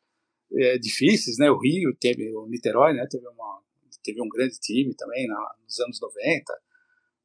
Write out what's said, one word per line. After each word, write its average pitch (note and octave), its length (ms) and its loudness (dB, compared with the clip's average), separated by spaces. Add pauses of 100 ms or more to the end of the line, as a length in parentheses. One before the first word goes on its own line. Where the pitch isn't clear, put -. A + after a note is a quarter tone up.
(540)
é, B2+ 240 4
difíceis, B2 600 2
né? D3 120 6
O A2 80 4
Rio D3 400 2
teve, A#2+ 360 0
o G#2+ 120 -10
Niterói, A#2+ 460 4
né? B2+ 180 -2
Teve A#2+ 160 -10
uma, G#2+ 360 -14 (400)
teve A2 180 -8
um A2+ 80 -6
grande B2 300 -2
time B2+ 360 -2
também B2 320 -6
na, G#2+ 360 -8
nos - 180 -8
anos A#2+ 200 -6
noventa. B2 520 -2 (720)